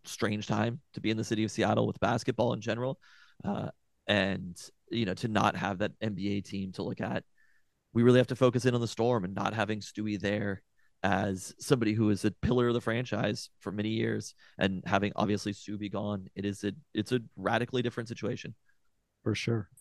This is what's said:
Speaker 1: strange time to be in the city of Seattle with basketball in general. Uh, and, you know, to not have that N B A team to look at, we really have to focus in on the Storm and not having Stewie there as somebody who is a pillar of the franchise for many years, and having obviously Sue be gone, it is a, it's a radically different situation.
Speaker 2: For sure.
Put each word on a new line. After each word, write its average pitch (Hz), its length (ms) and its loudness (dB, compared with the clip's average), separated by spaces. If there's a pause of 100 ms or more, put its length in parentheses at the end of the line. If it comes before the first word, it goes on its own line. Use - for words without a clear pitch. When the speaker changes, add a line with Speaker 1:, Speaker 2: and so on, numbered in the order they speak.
Speaker 1:
strange 107 420 -4
time 113 340 0 (120)
to - 80 -10
be 107 100 0
in 110 60 2
the 107 80 -2
city 110 180 0
of 107 80 0
Seattle 110 380 2
with - 100 -6
basketball 120 540 0
in 117 80 -4
general. 120 400 -4 (440)
Uh, 185 260 -4 (360)
and, 95 500 0 (360)
you 113 140 0
know, 92 80 -2
to - 120 -6
not 104 300 2
have 95 220 -4
that 101 120 -2 (100)
N 107 140 -2
B 101 220 -2
A 101 40 -2
team 98 340 -8
to - 100 -4
look - 160 -6
at, - 240 -4 (680)
we 117 120 4
really 123 140 10
have 123 100 4
to 123 80 -4
focus 123 280 4
in 123 120 4
on 120 40 2
the 117 60 0
Storm 113 380 2
and 95 100 -6
not 104 200 -2
having 107 260 0
Stewie 104 400 -4
there 101 420 -2 (420)
as 98 560 0
somebody 117 320 2
who 110 180 4
is 101 140 2
a 107 80 4 (100)
pillar 123 240 4
of 120 80 2
the 120 60 0
franchise 113 720 -2 (100)
for 98 100 -6
many 104 200 -2
years, 113 440 -2 (240)
and 95 260 0
having 101 300 2
obviously 101 380 0
Sue 101 260 -10
be 104 100 -6
gone, 101 460 -4
it 98 100 -8
is 101 200 -4
a, 101 80 0 (200)
it's 110 200 -2
a 127 80 2 (160)
radically 117 460 0
different 117 260 -4
situation. 117 440 -6 (720)
Speaker 2:
For 110 100 0
sure. 113 360 -2 (120)